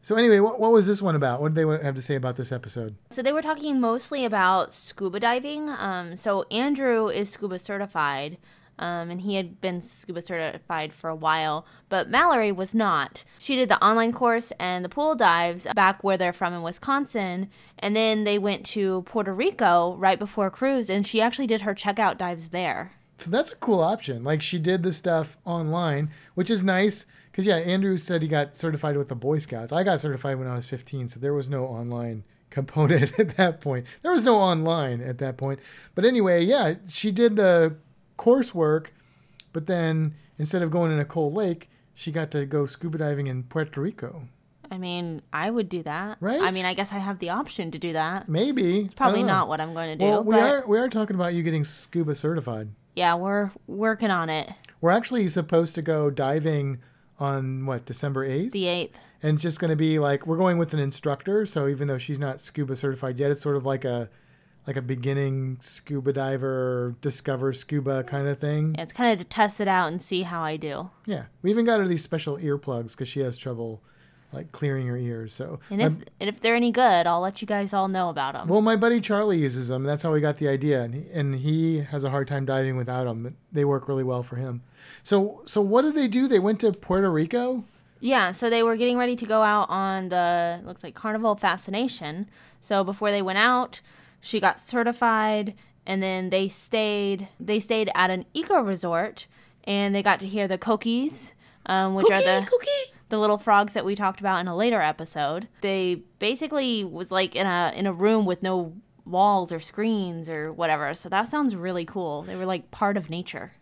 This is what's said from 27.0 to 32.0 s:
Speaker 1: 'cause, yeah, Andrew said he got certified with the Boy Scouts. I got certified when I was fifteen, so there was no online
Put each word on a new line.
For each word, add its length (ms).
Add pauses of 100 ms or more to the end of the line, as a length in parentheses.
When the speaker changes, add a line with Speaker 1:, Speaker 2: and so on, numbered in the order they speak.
Speaker 1:
'cause, 100
yeah, 120
Andrew 420
said 240
he 60
got 280
certified 400
with 140
the 40
Boy 260
Scouts. 340
I 80
got 180
certified 380
when 100
I 60
was 100
fifteen, 420
so 140
there 140
was 160
no 160
online 580 (240)